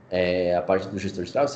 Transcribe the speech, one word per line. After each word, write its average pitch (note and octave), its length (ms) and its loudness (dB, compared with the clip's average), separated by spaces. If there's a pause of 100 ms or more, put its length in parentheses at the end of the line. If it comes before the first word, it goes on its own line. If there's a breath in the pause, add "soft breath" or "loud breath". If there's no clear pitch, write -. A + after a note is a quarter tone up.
(120)
é, F2+ 460 2
a F2 40 2
parte F#2+ 280 0
do G2 100 -6
gestor F2+ 240 -4
de - 80 -8
tráfego, C#3 240 0